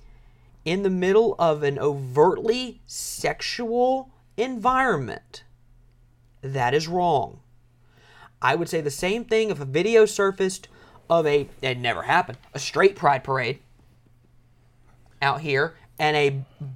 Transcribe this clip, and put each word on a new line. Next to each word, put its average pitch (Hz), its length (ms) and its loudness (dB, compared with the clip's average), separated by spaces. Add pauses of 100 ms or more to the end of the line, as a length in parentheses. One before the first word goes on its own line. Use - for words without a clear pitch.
(640)
in 180 200 -4
the 190 60 2
middle 190 480 2
of 151 260 0
an 143 140 0
overtly 151 1080 0
sexual 247 1300 -4 (260)
environment, 240 1080 -2 (1000)
that 135 320 0
is 156 140 2
wrong. 170 520 -2 (1040)
I 131 140 2
would 170 140 -2
say 165 120 -4
the 147 100 -4
same 202 340 -4
thing 220 240 0
if 160 100 -6
a 143 60 -8
video 196 400 4
surfaced 196 600 -2 (420)
of 165 160 2
a, 147 240 2 (120)
it 127 160 -4
never 120 260 -2
happened, 135 340 0 (160)
a 135 60 -8
straight 190 360 2
pride 143 280 2
parade 131 360 -4 (1600)
out 139 200 0
here, 147 340 -2 (220)
and 151 180 0
a 139 300 0 (300)